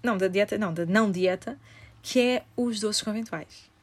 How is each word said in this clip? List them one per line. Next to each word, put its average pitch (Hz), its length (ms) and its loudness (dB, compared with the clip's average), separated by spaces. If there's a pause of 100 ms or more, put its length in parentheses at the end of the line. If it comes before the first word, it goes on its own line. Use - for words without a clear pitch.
não, 226 160 0
da 190 80 2
dieta, 202 280 2
não, 202 160 -2
da 170 140 -2
não 208 260 4
dieta, 180 460 -2 (460)
que - 160 0
é 247 240 2 (120)
os 240 240 -2
doces 208 220 -2
conventuais. 214 720 -8 (120)